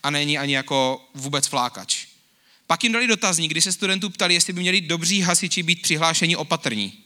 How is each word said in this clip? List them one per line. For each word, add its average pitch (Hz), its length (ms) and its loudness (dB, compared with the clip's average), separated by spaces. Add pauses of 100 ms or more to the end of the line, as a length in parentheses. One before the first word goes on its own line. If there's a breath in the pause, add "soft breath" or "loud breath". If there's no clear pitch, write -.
a 143 60 0
není 147 280 0
ani 143 180 0
jako 131 600 -2
vůbec 139 320 -2
flákač. 123 600 -4 (600 soft breath)
Pak 165 160 2
jim 226 100 2
dali 240 140 2
dotazník, 180 440 2
kdy 160 100 0
se 190 100 2
studentů 190 380 -2
ptali, 180 240 0
jestli 175 200 2
by 175 80 -4
měli 185 200 2
dobří 170 400 0
hasiči 175 420 0
být 170 180 0
přihlášeni 165 540 2
opatrní. 135 720 -4